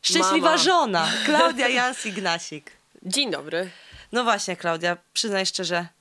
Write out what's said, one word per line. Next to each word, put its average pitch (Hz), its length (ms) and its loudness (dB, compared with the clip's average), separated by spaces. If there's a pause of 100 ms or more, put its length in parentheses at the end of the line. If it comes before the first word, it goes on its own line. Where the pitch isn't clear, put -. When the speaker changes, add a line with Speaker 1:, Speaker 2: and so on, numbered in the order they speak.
Speaker 1:
Szczęśliwa 339 360 2 (120)
Speaker 2:
Mama. 320 80 4
Speaker 1:
żona, 247 500 2 (100)
Speaker 2:
<laughs> - 80 -4
Speaker 1:
Klaudia 302 440 2
Jans-Ignasik. 202 920 -4 (400)
Speaker 2:
Dzień 233 280 -2
dobry. 156 380 -6 (420)
Speaker 1:
No 240 120 0
właśnie, 202 340 0
Klaudia, 175 400 -2 (160)
przyznaj 196 320 -2
szczerze 175 420 -4 (140)